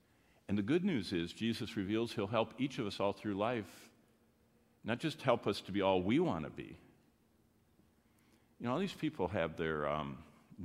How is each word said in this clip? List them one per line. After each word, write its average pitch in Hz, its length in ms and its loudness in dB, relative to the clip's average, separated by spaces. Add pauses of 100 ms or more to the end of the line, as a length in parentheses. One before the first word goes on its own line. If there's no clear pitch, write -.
(500)
And 101 80 2
the 104 60 2
good 160 200 2
news 139 300 0
is 85 180 0
Jesus 110 460 -2
reveals 110 340 0
he'll 101 160 -2
help 110 300 0
each 127 200 -4
of 120 80 -2
us 98 140 -4
all 98 140 2
through 104 220 -4
life, 110 540 -2 (960)
not 120 160 -2
just 151 220 -4
help 120 260 4
us 104 140 2
to - 100 -8
be 98 100 0
all 95 200 6
we 110 180 4
want 107 240 0
to 67 80 -8
be. 53 240 -12 (1800)
You 117 80 -4
know, 120 60 0
all 147 60 0
these 190 120 -2
people 98 380 -2
have 82 260 0
their, 78 320 0
um, 73 300 -2 (460)